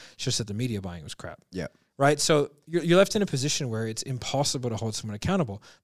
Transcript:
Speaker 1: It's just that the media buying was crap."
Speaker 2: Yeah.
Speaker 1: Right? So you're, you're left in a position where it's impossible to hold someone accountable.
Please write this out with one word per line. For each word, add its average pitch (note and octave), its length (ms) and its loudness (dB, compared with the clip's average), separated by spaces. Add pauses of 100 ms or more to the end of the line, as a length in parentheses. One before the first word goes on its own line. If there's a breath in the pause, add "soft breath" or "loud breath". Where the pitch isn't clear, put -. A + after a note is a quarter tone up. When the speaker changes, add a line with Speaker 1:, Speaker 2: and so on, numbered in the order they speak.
(120)
Speaker 1:
It's - 120 -12
just B2 140 0
that A2+ 80 -4
the G2+ 80 -6
media A2 280 -2
buying F2 200 -10
was - 120 -12
crap." - 260 -14 (100)
Speaker 2:
Yeah. - 180 -6 (280)
Speaker 1:
Right? D3 240 4
So D3 300 4 (160)
you're, E3 180 0
you're E3+ 140 6
left G3 180 6
in G#3 60 0
a F#3+ 40 2
position C#3 440 -2
where A2+ 180 -2
it's A2+ 140 -6
impossible C3 680 -2
to A2 60 -2
hold A2 180 -4
someone G#2+ 220 -6
accountable. C#3 460 0 (220 soft breath)